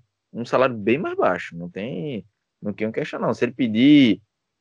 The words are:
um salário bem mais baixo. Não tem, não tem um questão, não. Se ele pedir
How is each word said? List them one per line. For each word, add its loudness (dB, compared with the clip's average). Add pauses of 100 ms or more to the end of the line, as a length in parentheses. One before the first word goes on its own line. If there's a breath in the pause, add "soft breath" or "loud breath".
(320)
um -10
salário 0
bem 0
mais -6
baixo. -2
Não -10
tem, -10 (380)
não -6
tem -6
um -6
questão, -8
não. 0
Se -2
ele -2
pedir 4 (380)